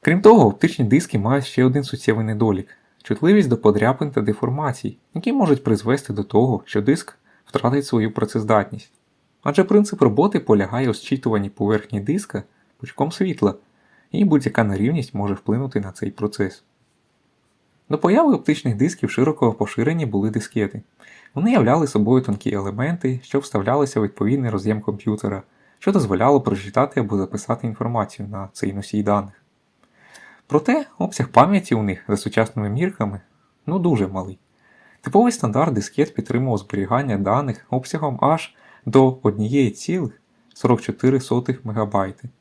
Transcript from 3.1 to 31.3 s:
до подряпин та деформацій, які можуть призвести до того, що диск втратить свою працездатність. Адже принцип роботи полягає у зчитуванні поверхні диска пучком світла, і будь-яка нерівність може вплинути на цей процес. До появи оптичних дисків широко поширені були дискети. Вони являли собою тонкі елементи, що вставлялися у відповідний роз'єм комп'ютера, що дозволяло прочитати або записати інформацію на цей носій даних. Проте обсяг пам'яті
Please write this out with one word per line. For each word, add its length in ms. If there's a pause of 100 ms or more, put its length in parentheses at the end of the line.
до 80
подряпин 540
та 100
деформацій, 760 (160)
які 200
можуть 300
призвести 500
до 100
того, 420
що 160
диск 360 (280)
втратить 400
свою 260
працездатність. 800 (520)
Адже 200
принцип 380
роботи 380
полягає 500
у 40
зчитуванні 560
поверхні 500
диска 440 (340)
пучком 340
світла, 440 (560)
і 140
будь-яка 380
нерівність 500
може 200
вплинути 460
на 120
цей 200
процес. 520 (1300)
До 80
появи 360
оптичних 420
дисків 360
широко 420
поширені 520
були 240
дискети. 520 (520)
Вони 180
являли 360
собою 360
тонкі 300
елементи, 680
що 160
вставлялися 600
у 40
відповідний 460
роз'єм 320
комп'ютера, 640 (360)
що 120
дозволяло 500
прочитати 580
або 180
записати 500
інформацію 600
на 260
цей 200
носій 300
даних. 300 (1120)
Проте 380 (120)
обсяг 300
пам'яті 480